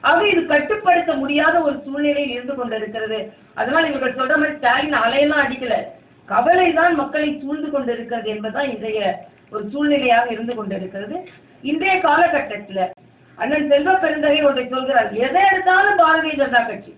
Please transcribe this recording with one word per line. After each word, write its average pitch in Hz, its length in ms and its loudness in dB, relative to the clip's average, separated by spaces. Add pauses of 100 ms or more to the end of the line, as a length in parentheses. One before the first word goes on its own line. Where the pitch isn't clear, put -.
ஆக 320 140 4 (100)
இது 339 180 2
கட்டுப்படுத்த 339 680 2
முடியாத 294 460 0
ஒரு 294 240 0
சூழ்நிலையில் 285 520 -2
இருந்து 254 180 -8
கொண்டிருக்கிறது. 220 640 -6 (360)
அதனால் 302 360 0
இவர்கள் 262 280 -4
சொல்ற 262 180 0
மாதிரி 294 220 -2
ஸ்டாலின் 269 460 0
அலையெல்லாம் 285 400 2
அடிக்கல, 254 320 -4 (520)
கவலைதான் 330 680 2
மக்களை 294 360 -2 (100)
சூழ்ந்து 294 300 -6
கொண்டிருக்கிறது 233 580 -6
என்பதுதான் 214 420 -6
இன்றைய 214 300 -6 (500)
ஒரு 214 220 -8
சூழ்நிலையாக 254 600 2
இருந்து 233 220 -6
கொண்டிருக்கிறது. 196 640 -8 (460)
இன்றைய 339 380 0
காலகட்டத்துல 277 920 0 (460)
அண்ணன் 294 300 0
செல்வ 294 240 4
பெருந்தகை 311 520 2
ஒன்றை 254 240 2
சொல்கிறார், 254 440 0
எதை 262 340 2
எடுத்தாலும் 381 540 4
பாரதிய 320 360 4
ஜனதா 254 300 2
கட்சி. - 320 -10